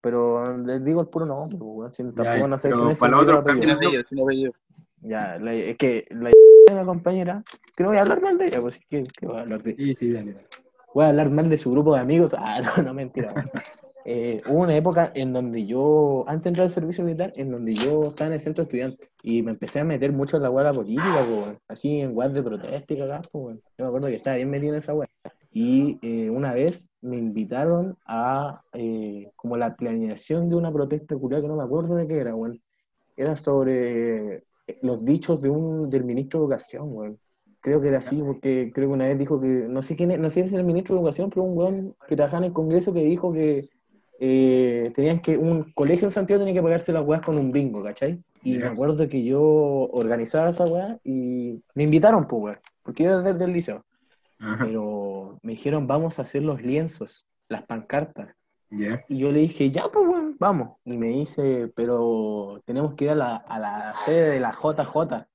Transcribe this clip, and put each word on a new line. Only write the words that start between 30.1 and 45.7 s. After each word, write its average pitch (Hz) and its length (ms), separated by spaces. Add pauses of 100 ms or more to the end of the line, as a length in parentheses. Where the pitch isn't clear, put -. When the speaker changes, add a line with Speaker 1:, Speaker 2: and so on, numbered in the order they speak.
Speaker 1:
de 170 60
una 170 160
protesta 147 440
culiá 135 240
que 147 80
no 156 80
me 147 60
acuerdo 165 320
de 170 120
qué 156 120
era, 120 160
weón. 113 260 (560)
Era 147 200
sobre, 120 1000 (320)
eh, - 160
los 123 220
dichos 156 360
de 139 80
un, 156 400
del 131 160
ministro 135 360
de 151 60
Educación, 135 460
weón. 107 260 (420)
Creo 143 200
que 143 80
era 135 120
así, 143 220
porque 131 520
creo 139 140
que 139 60
una 131 120
vez 139 120
dijo 139 220
que, 131 60
no 127 340
sé 151 160
quién 175 140
es, 170 80
no 160 100
sé 180 140
si 185 60
es 196 40
el 185 120
ministro 180 300
de 180 60
Educación, 170 300
pero 185 140
un 180 120
weón 190 400 (100)
que 151 100
trabajaba 151 280
en 180 40
el 175 40
Congreso 175 400
que 170 120
dijo 175 280
que 151 380 (500)
eh, 127 760
tenían 160 260
que, 165 160
un 160 360